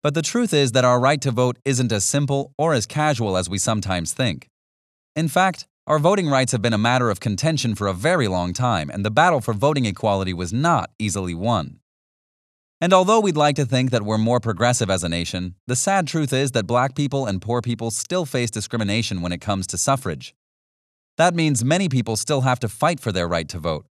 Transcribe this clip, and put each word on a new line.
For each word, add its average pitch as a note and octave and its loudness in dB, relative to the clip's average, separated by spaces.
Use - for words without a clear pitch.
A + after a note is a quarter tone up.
But D3 0
the D#3+ 0
truth A#3+ -2
is C#3 4
that B2+ 2
our B2 4
right C#3 4
to C3+ 0
vote B2 0
isn't B2 0
as G#2 0
simple C#3 -2
or D#3+ 0
as A#2 0
casual B2+ 0
as F2 -2
we G2 -4
sometimes F#2+ -2
think. D#2+ -4
In D#3+ 0
fact, F#3 0
our D3+ 4
voting F3 2
rights C3+ 2
have A2 0
been A#2 2
a G#2 0
matter A#2+ 2
of F#2+ -2
contention B2 -2
for G2+ -2
a F#2+ -2
very C3 0
long F2+ -2
time, F#2 -2
and G2+ -6
the G#2+ -2
battle D3+ 4
for A2+ -4
voting C3+ 2
equality F#2+ 0
was F2 -6
not C3+ 0
easily F#2 -4
won. F#2 -2
And F3 4
although F#3+ 6
we'd F#3 2
like D3 4
to C#3+ 0
think B2+ 0
that A#2 2
we're G#2+ 0
more A#2 2
progressive A2 0
as F2+ 0
a E2+ -4
nation, F2+ -4
the B2 -2
sad F#3+ 0
truth D3+ -2
is C3+ 0
that A#2 0
black B2 0
people C#3 -2
and F#2+ -2
poor A#2 -2
people A2+ -4
still F3 -4
face A#2+ -2
discrimination A2 -2
when F2 -4
it F2 -6
comes G2 -4
to E2+ -6
suffrage. G2+ -2
That F3 4
means D3+ 2
many F3 2
people A2+ 0
still C#3 -2
have B2+ 2
to A2+ -4
fight D#3+ -2
for - -4
their F2 0
right E2 -2
to F2+ -10
vote. D#2 -4